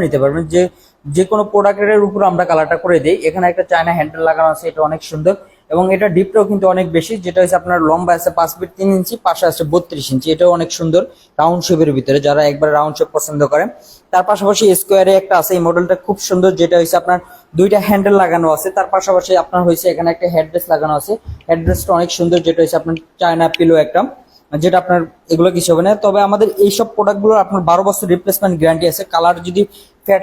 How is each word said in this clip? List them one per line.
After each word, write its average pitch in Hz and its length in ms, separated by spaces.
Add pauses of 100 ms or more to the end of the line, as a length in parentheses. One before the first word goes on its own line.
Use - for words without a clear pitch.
নিতে 143 160
পারবেন, 143 220 (100)
যে, 175 80 (440)
যে 147 260
কোনো 214 200
প্রোডাক্টের 202 560
উপর 196 140 (100)
আমরা 175 140
কালারটা 160 380
করে 175 160
দিই। 156 180 (100)
এখানে 180 240
একটা 180 200
চায়না 170 260
হ্যান্ডেল 156 320
লাগানো 160 240
আছে, 156 160
এটা 156 200
অনেক 160 120 (100)
সুন্দর, 160 220 (400)
এবং 175 100 (120)
এটা 202 200
ডিপটাও 190 340
কিন্তু 196 240
অনেক 185 120 (120)
বেশি, 165 160 (120)
যেটা 180 160
হচ্ছে 180 200
আপনার 180 180 (100)
লম্বা 175 280
আছে 170 200
পাঁচ 165 200
ফিট 175 200
তিন 190 200
ইঞ্চি, 185 180 (100)
পাশে 180 260
আছে 160 120 (100)
বত্রিশ 165 400
ইঞ্চি, 131 200
এটাও 175 240
অনেক 165 120 (100)
সুন্দর 165 220 (400)
রাউন্ড 170 260
শেপের 160 300
ভিতরে, 135 200 (100)
যারা 143 140 (100)
একবার 151 260
রাউন্ড 151 200
শেপ - 180
পছন্দ 147 260 (100)
করেন। 165 160 (440)
তার 180 180
পাশাপাশি 202 340 (180)
স্কয়ারে 190 400
একটা 190 200
আছে, 160 160
এই 175 100
মডেলটা 175 280 (100)
খুব 202 120 (120)
সুন্দর, 185 300
যেটা 170 200
হচ্ছে 170 220
আপনার 180 180 (400)
দুইটা 202 280
হ্যান্ডেল 202 340
লাগানো 170 340
আছে। 175 120 (100)
তার 190 180
পাশাপাশি 185 360 (120)
আপনার 180 240
হয়েছে 170 260
এখানে 165 200
একটা 175 200
হেডরেস্ট 160 400
লাগানো 151 260
আছে, 196 140 (360)
হেডরেস্টটা 170 480
অনেক 175 200
সুন্দর, 170 200 (100)
যেটা 165 160
হচ্ছে 160 180
আপনার 165 140 (260)
চায়না 165 240 (120)
পিলো 165 180 (100)
একটা, 170 160 (500)
যেটা 170 320
আপনার 180 180 (320)
এগুলো 170 180
কিছু 170 200
হবে 165 160
না। 214 40 (140)
তবে 202 220
আমাদের 208 200 (180)
এইসব 214 300
প্রোডাক্টগুলো 208 380 (120)
আপনার 196 240
বারো 175 140
বছর 196 300
রিপ্লেসমেন্ট 185 480
গ্যারান্টি 160 300
আছে। 196 120 (100)
কালার 170 240 (100)
যদি 180 140 (440)
ফেড 190 180